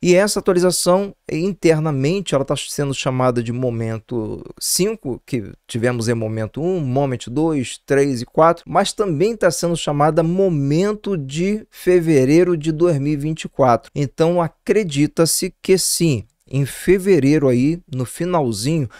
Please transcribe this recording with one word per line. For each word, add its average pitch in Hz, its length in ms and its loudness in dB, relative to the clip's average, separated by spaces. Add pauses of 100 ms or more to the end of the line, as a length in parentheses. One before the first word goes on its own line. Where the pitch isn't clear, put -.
E 175 120 4
essa 202 260 2
atualização, 180 760 0 (160)
internamente, 160 1040 0
ela 139 100 0
tá 143 100 -4
sendo 139 380 -6
chamada 127 500 -2
de 117 80 -6
Momento 113 920 -6 (160)
cinco, 180 640 -4
que 101 280 -6 (140)
tivemos 117 440 -2
em 117 40 0
Momento 110 460 -6
um, 180 180 -2
Moment 131 500 -2
dois, 147 580 -2
três 139 340 2
e 123 60 -8
quatro, 165 400 2
mas 180 260 0
também 202 420 0
tá 190 160 0
sendo 170 240 -2
chamada 156 480 0
Momento 185 960 0
de 170 540 -4
Fevereiro 165 880 4
de 156 120 -4
dois 160 280 2
mil 147 160 -2
e - 20 0
vinte 156 280 -6
e - 40 -12
quatro. 123 460 2
Então, 165 480 0
acredita-se 165 1200 0
que 185 160 4
sim, 151 480 0 (240)
em 135 140 0
fevereiro 156 840 2
aí, 135 320 2 (160)
no 127 120 -4
finalzinho, 147 840 -2 (120)